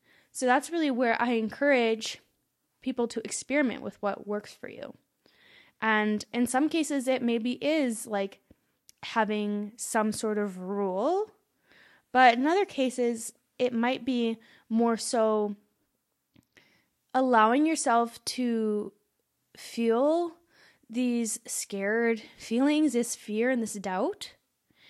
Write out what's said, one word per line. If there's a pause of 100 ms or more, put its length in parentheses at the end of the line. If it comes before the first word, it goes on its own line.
(320)
So
that's
really
where
I
encourage (600)
people
to
experiment
with
what
works
for
you. (880)
And
in
some
cases,
it
maybe
is,
like, (640)
having
some
sort
of
rule, (840)
but
in
other
cases, (260)
it
might
be (320)
more
so (1600)
allowing
yourself
to (640)
feel (540)
these
scared (160)
feelings,
this
fear
and
this
doubt, (560)